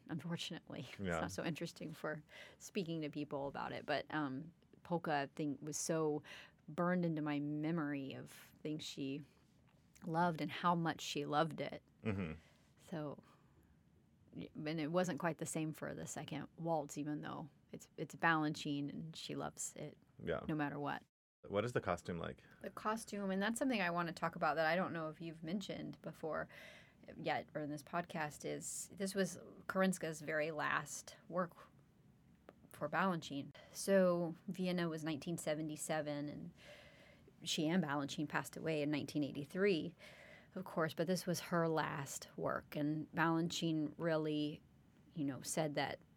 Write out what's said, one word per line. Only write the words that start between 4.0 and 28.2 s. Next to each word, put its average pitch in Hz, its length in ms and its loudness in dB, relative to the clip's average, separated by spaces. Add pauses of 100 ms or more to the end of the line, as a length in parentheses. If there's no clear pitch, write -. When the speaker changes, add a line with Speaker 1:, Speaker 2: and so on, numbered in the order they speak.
Speaker 1:
um, 139 320 0 (400)
polka, 170 280 0
I 143 240 4
think, 147 260 0
was 147 140 -4
so 156 460 2 (460)
burned 175 360 4
into 160 180 2
my 147 180 2
memory 147 760 0
of - 120 -12 (320)
things 151 220 -4
she 139 360 -4 (840)
loved 165 340 4
and 147 100 -2
how 175 260 4
much 165 240 0
she - 260 -2
loved 147 340 2
it. - 220 -6 (240)
Speaker 2:
Mm-hmm. 98 260 0 (580)
Speaker 1:
So, 151 280 -6 (1160)
y-, - 120 -8 (180)
and 160 140 0
it 147 100 0
wasn't 175 280 4
quite 165 200 2
the 160 80 -4
same 156 260 0
for 147 220 -6
the 160 120 -6
second 147 380 -6 (140)
waltz, 160 380 0
even 151 240 -2
though 143 260 -6 (260)
it's, - 160 -14 (100)
it's 160 160 -6
Balanchine 151 760 4
and 156 120 -8 (120)
she - 200 -8
loves 151 420 -4
it - 200 -8 (280)
Speaker 2:
Yeah. - 240 0
Speaker 1:
no 160 60 0
matter 147 240 -2
what. 139 240 -2 (460)
Speaker 2:
What 101 160 4
is 123 80 -2
the 127 80 2
costume 87 380 0
like? 82 200 -6 (240)
Speaker 1:
The 202 80 -6
costume, 214 600 -2
and 190 100 2
that's 220 160 0
something 254 240 2
I 175 80 4
wanna 170 220 2
talk 165 240 -2
about 160 200 4
that 160 100 6
I 160 100 6
don't 170 160 2
know 160 160 -2
if 156 120 -10
you've 165 240 -8
mentioned 156 580 -4
before 160 440 -4 (760)
yet 147 220 0 (100)
or 151 80 -2
in 147 80 -4
this 147 120 -6
podcast, 170 640 -4